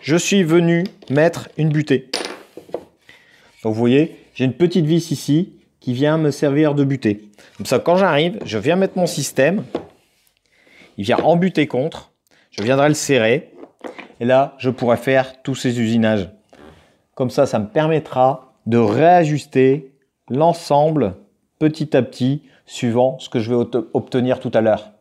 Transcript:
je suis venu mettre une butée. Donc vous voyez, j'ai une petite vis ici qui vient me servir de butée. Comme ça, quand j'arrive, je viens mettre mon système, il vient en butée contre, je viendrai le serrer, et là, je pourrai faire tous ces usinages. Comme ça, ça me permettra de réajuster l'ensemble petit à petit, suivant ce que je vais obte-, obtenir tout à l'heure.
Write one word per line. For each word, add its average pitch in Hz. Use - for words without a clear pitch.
je 139
suis 185
venu 170
mettre 151
une 156
butée. 147
Donc 110
vous 110
voyez, 135
j'ai 123
une 131
petite 170
vis 160
ici 151
qui 123
vient 147
me 156
servir 147
de 143
butée. 131
Comme 104
ça, 127
quand 170
j'arrive, 170
je 110
viens 135
mettre 190
mon 180
système, 156
il 101
vient 117
en 160
butée 170
contre, -
je -
viendrai 135
le 151
serrer, 131
et 117
là, 131
je 127
pourrai 120
faire 131
tous 135
ces 123
usinages. 110
Comme 127
ça, 139
ça 120
me 101
permettra 147
de 113
réajuster 143
l'ensemble 147
petit 151
à 127
petit, 131
suivant 123
ce -
que 127
je 110
vais 123
obte-, 120
obtenir 123
tout 127
à 117
l'heure. 107